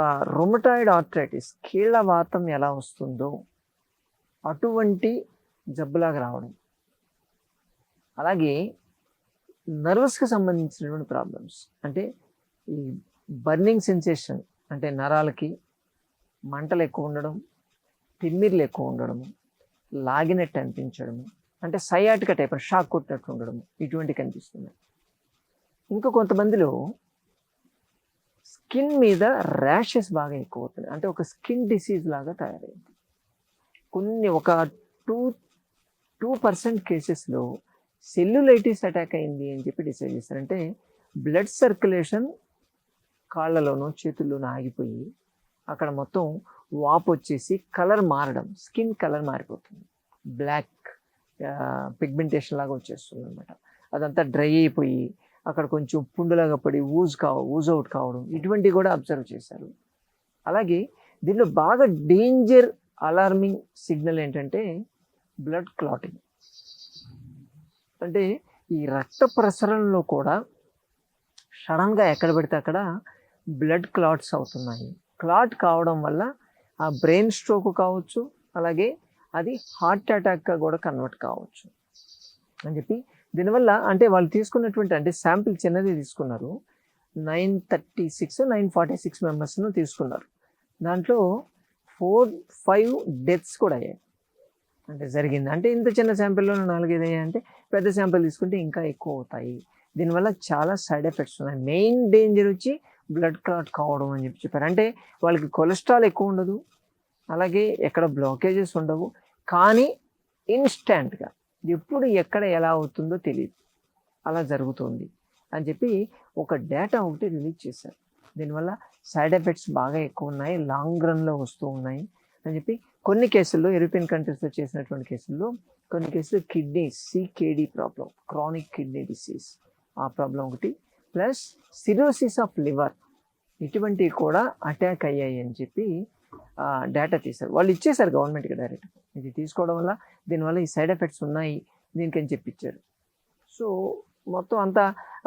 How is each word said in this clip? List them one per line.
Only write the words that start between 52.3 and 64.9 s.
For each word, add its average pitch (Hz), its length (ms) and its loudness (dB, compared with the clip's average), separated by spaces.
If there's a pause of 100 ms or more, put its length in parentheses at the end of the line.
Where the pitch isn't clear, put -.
లాగా 139 140 -4
వచ్చేస్తుంది - 560 -12
అనమాట. - 180 -18 (480)
అదంతా 147 280 0
డ్రై 147 320 2
అయిపోయి 135 600 2 (320)
అక్కడ 151 200 -2
కొంచెం 151 400 -2 (120)
పుండులాగా 170 360 4
పడి 143 260 0
ఊజ్ 147 360 0
కావ-, 135 280 0
ఊజ్ 147 260 0
అవుట్ 156 180 2
కావడం, 127 480 -6
ఇటువంటివి 190 360 4
కూడా 185 200 4
అబ్జర్వ్ 139 400 -4
చేశారు. - 380 -16 (760)
అలాగే 185 420 0 (360)
దీనిలో 202 200 4
బాగా 190 400 4
డేంజర్ 233 880 6 (300)
అలార్మింగ్ 190 540 4 (200)
సిగ్నల్ 160 440 -2
ఏంటంటే 160 640 -6 (560)